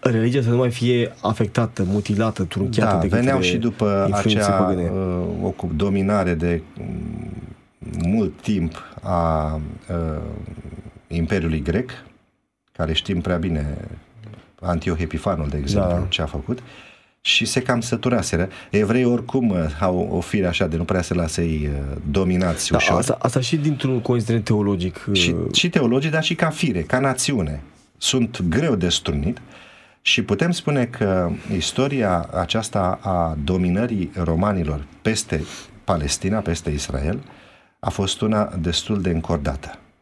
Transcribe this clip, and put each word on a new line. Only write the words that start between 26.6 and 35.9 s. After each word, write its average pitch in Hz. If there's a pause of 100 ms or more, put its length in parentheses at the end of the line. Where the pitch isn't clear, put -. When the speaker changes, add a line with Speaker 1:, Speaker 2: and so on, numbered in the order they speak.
Speaker 2:
ca 127
națiune. 123 (360)
Sunt 120
greu 127
de 90
strunit 78 (640)
și -
putem 180
spune 147
că 95 (260)
istoria 107
aceasta 92
a 85
dominării 92 (120)
romanilor 82 (180)
peste 107 (420)
Palestina, 90